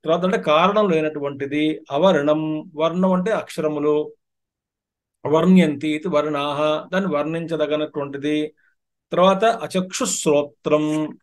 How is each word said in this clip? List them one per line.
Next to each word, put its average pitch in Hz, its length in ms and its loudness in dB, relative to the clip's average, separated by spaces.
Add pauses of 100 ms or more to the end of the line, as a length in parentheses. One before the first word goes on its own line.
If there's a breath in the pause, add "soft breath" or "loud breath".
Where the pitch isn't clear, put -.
తర్వాత 175 220 0
అంటే 202 120 2
కారణం 190 520 2
లేనటువంటిది, 151 880 -2 (120)
అవర్ణం, 156 840 0
వర్ణం 175 380 0
అంటే 180 180 0
అక్షరములు, 151 800 -2 (1120)
వర్ణ్యంతి 160 640 4
ఇది 151 180 -4
వర్ణాః, 147 840 -2
దాన్ని 180 260 -2
వర్ణించదగినటువంటిది, 151 1400 -4 (580)
తర్వాత 190 340 4
అచక్షు 185 600 -2
శ్రోత్రం 151 1160 0